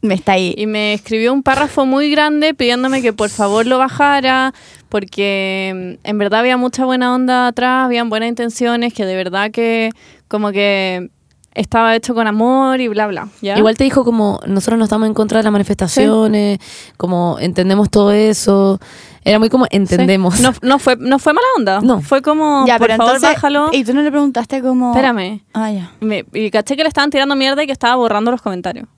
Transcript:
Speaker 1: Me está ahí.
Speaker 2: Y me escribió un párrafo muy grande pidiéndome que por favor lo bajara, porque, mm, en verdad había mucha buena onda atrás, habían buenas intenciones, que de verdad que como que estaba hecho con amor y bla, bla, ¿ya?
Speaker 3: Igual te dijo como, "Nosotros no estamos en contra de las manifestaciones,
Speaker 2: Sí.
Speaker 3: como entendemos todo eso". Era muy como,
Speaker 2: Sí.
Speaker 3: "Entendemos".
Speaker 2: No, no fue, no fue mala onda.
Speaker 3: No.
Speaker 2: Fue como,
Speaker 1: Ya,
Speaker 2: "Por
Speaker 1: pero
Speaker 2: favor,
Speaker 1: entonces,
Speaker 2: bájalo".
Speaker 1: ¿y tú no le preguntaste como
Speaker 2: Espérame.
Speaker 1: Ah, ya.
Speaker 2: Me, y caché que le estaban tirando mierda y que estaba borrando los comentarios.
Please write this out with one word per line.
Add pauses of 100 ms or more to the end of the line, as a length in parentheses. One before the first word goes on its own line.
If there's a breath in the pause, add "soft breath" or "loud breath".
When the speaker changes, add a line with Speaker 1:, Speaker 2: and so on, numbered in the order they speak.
Speaker 1:
Me
está
ahí.
Speaker 2:
Y
me
escribió
un
párrafo
muy
grande
pidiéndome
que
por
favor
lo
bajara, (540 loud breath)
porque,
mm,
en
verdad
había
mucha
buena
onda
atrás,
habían
buenas
intenciones,
que
de
verdad
que (380 soft breath)
como
que (440)
estaba
hecho
con
amor
y
bla,
bla, (140)
¿ya?
Speaker 3:
Igual
te
dijo
como,
"Nosotros
no
estamos
en
contra
de
las
manifestaciones,
Speaker 2:
Sí.
Speaker 3:
como
entendemos
todo
eso". (460 loud breath)
Era
muy
como,
Speaker 2:
Sí.
Speaker 3:
"Entendemos".
Speaker 2:
No, (100)
no
fue,
no
fue
mala (120)
onda.
Speaker 3:
No.
Speaker 2:
Fue
como,
Speaker 1:
Ya,
Speaker 2:
"Por
Speaker 1:
pero
Speaker 2:
favor,
Speaker 1:
entonces,
Speaker 2:
bájalo".
Speaker 1:
¿y
tú
no
le
preguntaste
como
Speaker 2:
Espérame. (120)
Speaker 1:
Ah,
ya.
Speaker 2:
Me,
y
caché
que
le
estaban
tirando
mierda
y
que
estaba
borrando
los
comentarios. (100)